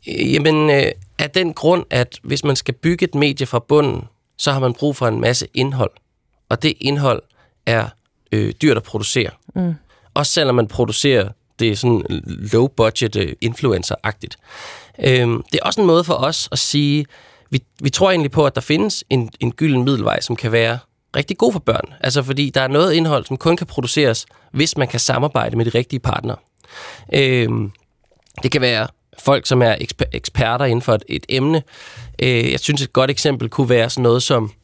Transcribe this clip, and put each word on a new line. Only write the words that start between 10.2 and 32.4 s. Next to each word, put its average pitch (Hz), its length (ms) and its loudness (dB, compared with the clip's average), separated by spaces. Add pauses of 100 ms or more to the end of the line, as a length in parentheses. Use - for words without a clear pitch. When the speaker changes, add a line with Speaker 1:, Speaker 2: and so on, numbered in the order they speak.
Speaker 1:
selvom 139 240 2
man 117 120 2
producerer 113 600 0 (300)
det 110 180 0
sådan 117 260 2 (500)
low 117 140 4
budget, 110 480 0
øh, 92 260 -2
influencer-agtigt. 113 960 -4 (600)
Øhm, 123 520 2
det - 100 0
er - 40 -6
også - 160 0
en 190 60 6
måde 170 160 6
for 165 100 0
os 147 380 -2
at 127 80 -4
sige, 147 460 0 (440)
vi, 131 140 -2 (180)
vi 139 80 0
tror 185 220 2
egentlig 156 200 0
på, 156 140 4
at 139 100 0
der 123 60 -2
findes 185 480 0
en, 120 200 0 (100)
en 120 120 -2
gylden 135 320 0
middelvej, 110 380 0
som 120 140 -4
kan 110 160 -4
være 117 280 2 (360)
rigtig 143 220 -4
god 240 140 2
for 185 80 -4
børn. - 420 -2
Altså, 135 220 0
fordi 135 260 -2
der 135 120 0
er 131 60 0
noget 151 260 2
indhold, 160 320 2
som 131 120 -6
kun 170 200 2
kan - 100 -6
produceres, 127 580 0 (260)
hvis 147 260 -2
man 135 100 0
kan 120 120 -4
samarbejde 127 580 0
med 117 80 2
de 117 40 0
rigtige 123 300 -2
partnere. 113 380 -4 (760)
Øhm, 117 580 2 (720)
det 123 80 0
kan 147 100 0
være 113 260 0 (320)
folk, 135 280 0
som 127 140 4
er 113 200 4
eksper-, - 320 -6
eksperter 123 520 -2
inden 120 160 0
for 120 120 2
et, 107 140 0
et - 220 -6
emne. 143 340 0 (600)
Øh, 127 280 2